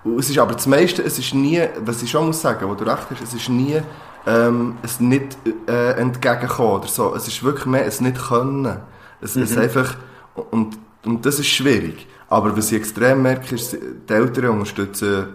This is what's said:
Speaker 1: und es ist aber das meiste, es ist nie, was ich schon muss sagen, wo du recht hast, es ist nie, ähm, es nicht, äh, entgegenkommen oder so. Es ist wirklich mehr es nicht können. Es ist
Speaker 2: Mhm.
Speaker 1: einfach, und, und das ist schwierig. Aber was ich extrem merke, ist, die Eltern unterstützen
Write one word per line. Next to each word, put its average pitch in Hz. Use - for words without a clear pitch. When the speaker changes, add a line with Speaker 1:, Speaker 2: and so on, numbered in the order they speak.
Speaker 1:
und 113
es 135
ist 143
aber 117
das -
meiste, 156
es 151
ist 127
nie, 147
was 117
ich 120
schon 156
muss 160
sagen, 104
wo 101
du 101
recht 139
hast, 131
es 123
ist 113
nie, 135
ähm, 120
es -
nicht, 131
äh, 120
entgegenkommen 123
oder -
so. 107
Es -
ist -
wirklich 143
mehr 131
es -
nicht 127
können. 127
Es 107
ist 120
Speaker 2:
Mhm. 110
Speaker 1:
einfach, 127
und, 107
und 117
das 147
ist 135
schwierig. 113
Aber 101
was 107
ich 110
extrem 127
merke, 127
ist, -
die 64
Eltern 123
unterstützen 101